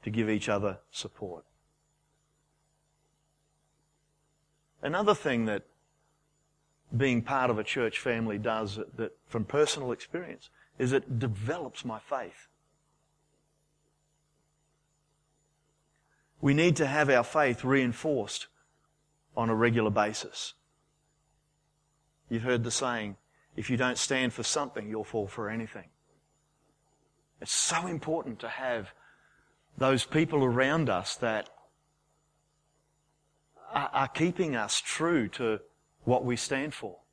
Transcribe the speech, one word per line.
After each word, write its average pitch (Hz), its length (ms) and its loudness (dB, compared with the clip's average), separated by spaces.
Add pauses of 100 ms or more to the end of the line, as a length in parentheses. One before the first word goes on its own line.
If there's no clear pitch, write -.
to - 60 -4
give 110 200 0
each 107 200 0
other 101 300 0 (120)
support. 87 540 -12 (3250)
Another 196 340 2
thing 120 300 0
that 104 180 -2 (1300)
being 123 260 4
part 131 280 0
of 110 80 2
a 107 60 -4
church 117 360 -2
family 113 380 -2
does 107 400 -2 (200)
that, 110 160 -6 (140)
from 110 180 -4
personal 139 480 0
experience, - 560 -10 (280)
is 127 140 0
it 135 260 0
develops 120 680 -4
my 110 140 -8
faith. 117 480 -8 (4000)
We 143 120 6
need 165 220 6
to 156 100 2
have 143 240 2
our 123 140 8
faith 135 400 2
reinforced 127 840 0 (880)
on 113 120 2
a 113 60 4
regular 117 340 4
basis. - 640 -2 (1800)
You've 117 140 -2
heard 120 220 2
the 117 60 -4
saying, 113 440 -4 (400)
"If - 140 -8
you 123 80 2
don't 127 200 2
stand 127 360 0
for 117 100 -8
something, 123 460 -4
you'll 107 160 -6
fall 107 220 -4
for 104 220 -8
anything." 110 360 -8 (1600)
It's - 100 -8
so - 360 0
important 156 520 -4
to 117 80 -8
have 120 460 -4 (840)
those 131 280 4
people 156 380 2
around 131 460 2
us 92 260 -2
that 110 340 -2 (2250)
are, - 180 0
are 135 160 4
keeping 170 480 0
us 107 240 0
true 160 500 0
to 110 300 -2 (460)
what 123 180 4
we 123 140 0
stand 139 360 -4
for. 92 240 -12 (160)